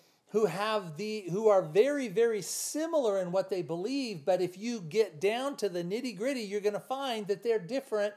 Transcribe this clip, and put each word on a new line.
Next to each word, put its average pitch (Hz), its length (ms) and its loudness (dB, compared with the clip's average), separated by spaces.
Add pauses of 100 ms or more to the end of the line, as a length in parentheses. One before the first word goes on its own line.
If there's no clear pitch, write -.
(280)
who 214 180 2
have 190 500 -2
the, 214 340 -6
who 208 160 0
are 196 160 8
very, 240 460 4
very 214 340 2
similar 294 800 0
in 180 100 -4
what 190 200 0
they 185 120 -2
believe, 190 600 -4
but 185 180 4
if 180 160 -2
you 226 220 -6
get 170 400 0
down 247 360 0
to 202 120 -2
the 175 160 -2
nitty-gritty, 233 560 -2
you're 202 200 -4
gonna 202 200 0
find 254 480 -4
that 202 160 -2
they're 226 160 2
different 208 560 -2